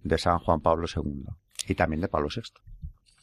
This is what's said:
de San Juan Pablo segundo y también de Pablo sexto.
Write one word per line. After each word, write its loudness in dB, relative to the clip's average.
de 2
San 2
Juan 2
Pablo 4
segundo -6
y -2
también 2
de -2
Pablo 0
sexto. -10